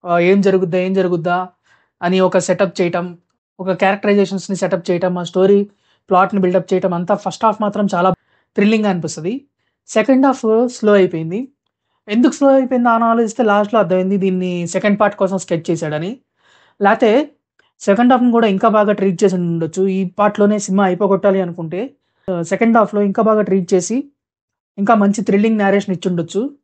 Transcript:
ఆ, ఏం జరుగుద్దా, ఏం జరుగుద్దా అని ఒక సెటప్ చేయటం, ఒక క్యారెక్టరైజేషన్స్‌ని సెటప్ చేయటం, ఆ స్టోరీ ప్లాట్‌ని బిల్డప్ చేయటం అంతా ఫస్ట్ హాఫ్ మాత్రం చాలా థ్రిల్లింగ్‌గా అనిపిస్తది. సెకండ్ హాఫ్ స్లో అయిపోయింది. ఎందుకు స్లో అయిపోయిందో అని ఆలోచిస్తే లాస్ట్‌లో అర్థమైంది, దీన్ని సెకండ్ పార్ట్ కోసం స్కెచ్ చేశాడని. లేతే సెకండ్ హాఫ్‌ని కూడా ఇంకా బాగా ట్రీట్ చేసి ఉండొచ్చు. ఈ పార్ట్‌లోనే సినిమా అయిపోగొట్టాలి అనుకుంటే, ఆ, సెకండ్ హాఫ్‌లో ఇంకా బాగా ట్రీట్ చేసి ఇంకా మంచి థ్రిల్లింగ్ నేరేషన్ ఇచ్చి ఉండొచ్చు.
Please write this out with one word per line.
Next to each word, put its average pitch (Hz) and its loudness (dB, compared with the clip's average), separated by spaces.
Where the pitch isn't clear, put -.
ఆ, 175 0
ఏం 185 4
జరుగుద్దా, 185 2
ఏం 185 -2
జరుగుద్దా 180 -2
అని 185 0
ఒక 185 2
సెటప్ 180 -2
చేయటం, 175 -4
ఒక 190 -6
క్యారెక్టరైజేషన్స్‌ని 196 0
సెటప్ 180 -4
చేయటం, 180 -2
ఆ 175 -6
స్టోరీ 190 2
ప్లాట్‌ని 190 2
బిల్డప్ 180 0
చేయటం 180 0
అంతా 180 -2
ఫస్ట్ 196 -6
హాఫ్ 214 0
మాత్రం 208 -2
చాలా 180 2
థ్రిల్లింగ్‌గా 214 0
అనిపిస్తది. 175 -6
సెకండ్ 262 2
హాఫ్ 240 0
స్లో 214 0
అయిపోయింది. 180 0
ఎందుకు 233 2
స్లో 277 2
అయిపోయిందో 254 0
అని 226 2
ఆలోచిస్తే 226 0
లాస్ట్‌లో 208 2
అర్థమైంది, 185 0
దీన్ని 180 -2
సెకండ్ 202 -2
పార్ట్ 208 0
కోసం 190 -2
స్కెచ్ 170 -4
చేశాడని. 160 -4
లేతే 226 2
సెకండ్ 233 2
హాఫ్‌ని 247 2
కూడా 226 2
ఇంకా 196 2
బాగా 208 2
ట్రీట్ 196 0
చేసి 190 2
ఉండొచ్చు. 170 -2
ఈ 190 -2
పార్ట్‌లోనే 208 0
సినిమా 196 0
అయిపోగొట్టాలి 190 0
అనుకుంటే, 175 -8
ఆ, 175 -4
సెకండ్ 226 2
హాఫ్‌లో 208 2
ఇంకా 202 0
బాగా 214 2
ట్రీట్ 190 0
చేసి 185 0
ఇంకా 202 2
మంచి 202 2
థ్రిల్లింగ్ 214 0
నేరేషన్ 202 0
ఇచ్చి 180 -6
ఉండొచ్చు. 170 -4